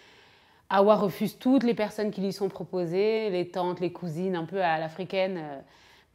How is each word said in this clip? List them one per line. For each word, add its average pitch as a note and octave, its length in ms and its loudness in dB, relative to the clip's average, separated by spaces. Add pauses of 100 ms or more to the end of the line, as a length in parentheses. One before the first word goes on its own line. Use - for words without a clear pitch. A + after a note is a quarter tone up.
(680)
Awa G3+ 260 8
refuse G3+ 420 -2
toutes C4 260 4
les A#3 120 2
personnes G#3 340 -2
qui G3 120 -6
lui F#3+ 120 -2
sont G3 160 -2
proposées, F#3+ 840 0
les F3+ 180 -2
tantes, F3+ 300 -2
les F3 120 -2
cousines, F3+ 440 -4
un E3 100 -4
peu F#3+ 180 -2
à D#3+ 160 2
l'africaine. F#3 580 -4
Euh, D3 220 -10 (560)